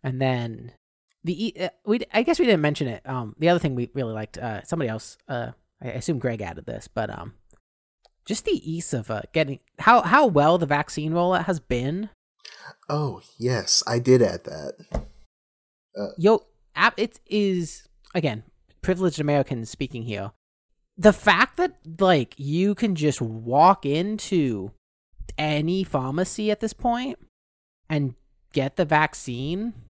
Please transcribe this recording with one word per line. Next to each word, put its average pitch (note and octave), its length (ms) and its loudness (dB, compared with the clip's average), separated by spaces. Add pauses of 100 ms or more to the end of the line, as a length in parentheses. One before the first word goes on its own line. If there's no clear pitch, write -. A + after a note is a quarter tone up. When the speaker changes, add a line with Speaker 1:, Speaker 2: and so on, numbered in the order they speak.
Speaker 1:
And C3 180 -4
then A#2+ 520 -2 (500)
the F3+ 240 -4
e-, - 120 -8
uh, F3+ 100 -4 (180)
we A3 100 2
d-, - 160 -4
I A3 80 4
guess D#4 160 2
we E4+ 80 4
didn't G3 160 4
mention D3 260 0
it. A2+ 160 -8
Um, B2 360 -6
the D#3+ 100 4
other F3 80 6
thing D#3 160 0
we A#2+ 220 -4
really A#2+ 180 -4
liked, G#2+ 240 -10
uh, A2 260 -8
somebody D#3 260 -2
else, - 280 -8 (100)
uh, B2 260 -6 (280)
I B2+ 60 -10
assume B2+ 320 -4
Greg A#2 240 -4
added E2 240 -10
this, - 200 -10
but, A2 220 -6
um, G2+ 240 -12 (960)
just - 180 -4
the G#4+ 60 0 (200)
ease E3 220 -4
of, A#2 160 -4
uh, A2 140 -4 (100)
getting, C#3+ 260 0 (200)
how, A3+ 240 6
how B3+ 240 6
well D#3+ 320 4
the D#3+ 80 0
vaccine D3+ 440 -2
rollout F3 340 0
has F3 140 -2
been. C#3+ 520 -4 (760)
Speaker 2:
Oh, D3 340 -4 (180)
yes, A2+ 480 0
I A#2 100 0
did B2 240 6
add F2 220 2
that. D2+ 300 -10 (1300)
Uh, G2+ 100 -6 (100)
Speaker 1:
Yo, G#3+ 260 4 (300)
app, G3+ 240 2
it A3 260 -4
is, F#3+ 640 -2 (260)
again, B2 300 -4 (400)
privileged F3+ 360 0
Americans C#3 520 0
speaking B2+ 320 -8
here. G2 280 -6 (680)
The G3+ 140 8
fact G#3 460 2
that, F4 160 0 (260)
like, F3 380 4
you E3+ 360 0
can G3+ 220 0
just D3+ 260 0
walk B2 640 4
into D3 840 -2 (680)
any D#3 460 0
pharmacy E3 680 -2
at G#3 120 0
this A3 100 -4
point B3 480 -4 (680)
and C#3+ 260 -2 (380)
get C#3 240 -2
the F3 80 2
vaccine D3+ 880 -2 (160)